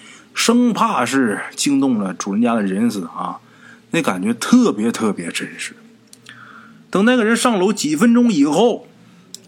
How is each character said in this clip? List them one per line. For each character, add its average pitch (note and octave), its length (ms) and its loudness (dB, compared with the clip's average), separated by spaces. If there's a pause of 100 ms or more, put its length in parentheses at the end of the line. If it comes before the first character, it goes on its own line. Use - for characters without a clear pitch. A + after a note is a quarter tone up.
(360)
生 A#3+ 360 2
怕 G3 320 -2
是 A#2+ 380 -2 (140)
惊 C#3 260 0
动 C3 160 0
了 F#2+ 160 -4
主 G2 200 -6
人 G#2+ 100 0
家 A#2 100 0
的 A2+ 80 -2
人 G2+ 300 -2
死 G2 140 -8
啊， - 340 -10 (500)
那 E3 140 -2
感 F#2 180 0
觉 G#2+ 140 -2
特 A3+ 360 4
别 G#2+ 200 -2
特 A2 200 -2
别 E2+ 200 -8
真 - 280 -10
实。 - 160 -14 (1160)
等 F#3+ 120 2
那 B3 140 4
个 A3 80 0
人 A3+ 100 2
上 A3+ 240 0
楼 F#3+ 140 2
几 D4+ 200 -4
分 A#3 200 4
钟 A#3+ 180 4
以 C#3+ 140 2
后， F#3 420 0 (600)